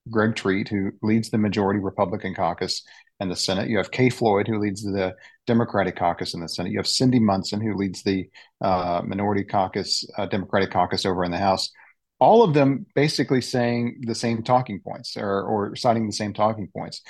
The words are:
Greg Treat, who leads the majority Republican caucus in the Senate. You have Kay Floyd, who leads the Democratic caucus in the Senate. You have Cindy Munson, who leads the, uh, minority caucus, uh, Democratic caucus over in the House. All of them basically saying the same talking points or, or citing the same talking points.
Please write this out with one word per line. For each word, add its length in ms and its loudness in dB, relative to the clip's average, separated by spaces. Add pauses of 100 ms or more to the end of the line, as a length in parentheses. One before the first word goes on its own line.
Greg 260 2
Treat, 340 0
who 220 -2 (100)
leads 280 0
the 80 0
majority 420 2
Republican 560 -2
caucus 480 -2 (360)
in 100 -4
the 60 -4
Senate. 340 -2
You 80 2
have 140 -2
Kay 180 4
Floyd, 380 2
who 120 -2
leads 240 -4
the 300 -2 (320)
Democratic 500 2
caucus 380 -2
in 80 -8
the 80 -10
Senate. 220 -6
You 80 -2
have 80 -2
Cindy 320 4
Munson, 420 0
who 140 -2
leads 280 -4
the, 260 0 (320)
uh, 440 0
minority 380 0
caucus, 640 -2 (120)
uh, 80 -2
Democratic 460 0
caucus 340 0
over 180 0
in 80 -2
the 60 -2
House. 320 0 (500)
All 240 8
of 100 4
them 320 4 (100)
basically 460 2
saying 640 -2
the 100 -4
same 280 -2
talking 380 2
points 360 -12
or, 260 -2
or 320 -2
citing 300 2
the 80 -4
same 200 -4
talking 420 0
points. 340 -10